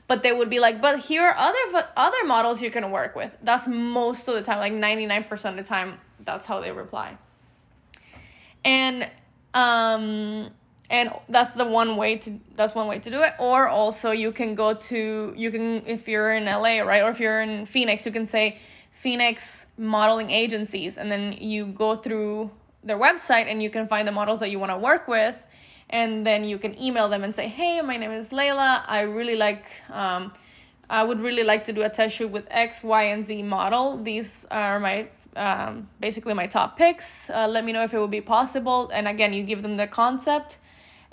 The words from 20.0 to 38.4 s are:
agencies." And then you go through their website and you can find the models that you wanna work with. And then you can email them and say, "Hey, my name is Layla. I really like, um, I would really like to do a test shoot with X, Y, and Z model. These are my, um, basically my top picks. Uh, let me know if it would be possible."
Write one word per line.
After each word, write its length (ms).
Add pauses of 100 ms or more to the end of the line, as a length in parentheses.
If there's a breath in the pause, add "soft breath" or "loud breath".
agencies." 680
And 120
then 300
you 260
go 300
through 540 (340)
their 140
website 520
and 120
you 80
can 180
find 180
the 60
models 280
that 100
you 80
wanna 200
work 300
with. 340 (480 soft breath)
And 360
then 180
you 140
can 220
email 280
them 160
and 100
say, 140
"Hey, 320
my 160
name 160
is 180
Layla. 560
I 160
really 340
like, 280 (260)
um, 420 (560 soft breath)
I 160
would 160
really 220
like 220
to 80
do 100
a 60
test 280
shoot 140
with 200
X, 320
Y, 220
and 220
Z 160
model. 600
These 480
are 300
my, 280 (280)
um, 520 (120)
basically 340
my 120
top 300
picks. 540
Uh, 160
let 180
me 80
know 100
if 120
it 40
would 120
be 100
possible." 720